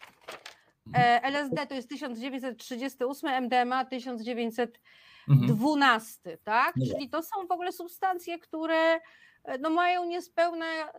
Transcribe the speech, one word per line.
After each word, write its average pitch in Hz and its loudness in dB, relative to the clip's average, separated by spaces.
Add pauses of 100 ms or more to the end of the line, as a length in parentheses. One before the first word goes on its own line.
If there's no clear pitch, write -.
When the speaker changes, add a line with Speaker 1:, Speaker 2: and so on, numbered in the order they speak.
(880)
Speaker 1:
Mhm. 247 4
Speaker 2:
E, 240 6
L 277 0
S 285 -2
D 294 -4
to 285 -8
jest 254 -8
tysiąc 247 -8
dziewięćset 254 -6
trzydziesty 254 -6
ósmy, 277 -4
M 254 -2
D 254 4
M 247 2
A 262 0
tysiąc 254 -8
dziewięćset 233 -4 (680)
dwunasty, 240 2
Speaker 1:
Mhm. - -16
Speaker 2:
tak? 254 2
Speaker 1:
No 247 0
Speaker 2:
Czyli 269 -4
Speaker 1:
tak. 311 -2
Speaker 2:
to 320 -14
są 381 -6
w 370 -8
ogóle 359 -2
substancje, 349 -4
które, 320 2 (440)
e, 269 -6
no, 294 -2
mają 349 2
niespełna 339 -2 (340)